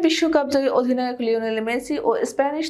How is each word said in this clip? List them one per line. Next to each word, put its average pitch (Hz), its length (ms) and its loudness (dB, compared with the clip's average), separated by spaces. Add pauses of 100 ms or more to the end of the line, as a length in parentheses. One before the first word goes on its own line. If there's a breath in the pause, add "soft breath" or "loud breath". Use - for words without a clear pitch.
বিশ্বকাপ 320 460 2
জয়ী 269 160 4 (100)
অধিনায়ক 247 380 0 (100)
লিওনেল 226 400 0
মেসি 269 280 -4 (120)
ও - 40 2 (200)
স্প্যানিশ 294 380 -2